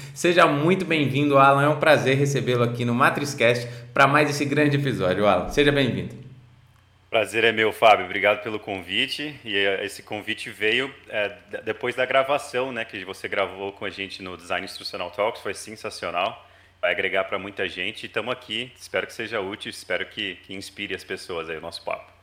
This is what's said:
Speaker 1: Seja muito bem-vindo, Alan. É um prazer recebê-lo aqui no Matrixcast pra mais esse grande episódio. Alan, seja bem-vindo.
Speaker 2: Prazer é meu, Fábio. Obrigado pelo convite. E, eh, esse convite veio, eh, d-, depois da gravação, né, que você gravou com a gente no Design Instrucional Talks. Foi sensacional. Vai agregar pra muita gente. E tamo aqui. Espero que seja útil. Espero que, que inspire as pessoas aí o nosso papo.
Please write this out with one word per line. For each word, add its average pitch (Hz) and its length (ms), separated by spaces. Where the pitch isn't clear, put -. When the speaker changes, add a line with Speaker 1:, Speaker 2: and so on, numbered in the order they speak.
Speaker 1:
Seja 175 320
muito 160 380
bem-vindo, 143 540
Alan. 139 260
É 147 40
um 143 120
prazer 139 360
recebê-lo 127 460
aqui 120 220
no 120 100
Matrixcast 139 720
pra 139 140
mais 147 240
esse 139 140
grande 139 320
episódio. 101 500
Alan, 90 220
seja 143 240
bem-vindo. 110 500
Speaker 2:
Prazer 107 340
é 117 80
meu, 107 200
Fábio. 98 340
Obrigado 98 360
pelo 107 160
convite. 110 840
E, 107 120
eh, 98 280
esse - 180
convite 110 480
veio, 113 420
eh, 104 220
d-, - 140
depois 123 320
da 127 100
gravação, 131 680
né, 113 120
que 98 200
você 95 240
gravou 98 420
com 104 140
a 98 60
gente 98 300
no 92 160
Design 87 280
Instrucional 92 480
Talks. 107 280
Foi 101 140
sensacional. 101 880
Vai 90 80
agregar 92 320
pra 98 160
muita 98 300
gente. 92 380
E - 20
tamo 117 240
aqui. 120 440
Espero - 300
que - 60
seja 110 260
útil. 101 320
Espero 92 360
que, 98 380
que 95 100
inspire 98 380
as 92 120
pessoas 85 440
aí 82 80
o 76 40
nosso 82 240
papo. - 280